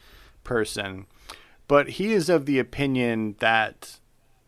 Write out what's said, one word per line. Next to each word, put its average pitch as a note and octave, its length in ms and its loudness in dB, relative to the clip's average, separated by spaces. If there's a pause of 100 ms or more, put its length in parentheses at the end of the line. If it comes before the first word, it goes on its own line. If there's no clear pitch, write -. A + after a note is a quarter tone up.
(460)
person, G2+ 600 -4 (600)
but C#3+ 220 4
he G3+ 240 -2
is F3 160 0
of D#3+ 160 2
the C#3 120 0
opinion A#2+ 840 0
that A2+ 600 0 (480)